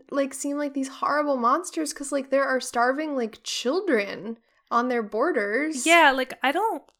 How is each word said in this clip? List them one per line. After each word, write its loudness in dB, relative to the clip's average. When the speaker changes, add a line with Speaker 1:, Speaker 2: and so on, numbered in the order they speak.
Speaker 1:
like, -2
seem -6
like -4
these -4
horrible 0
monsters 0
'cause, -8
like, -2
there 2
are 0
starving, 0
like, -6
children -2
on 2
their 0
borders. -2
Speaker 2:
Yeah, 8
like, -2
I 2
don't -2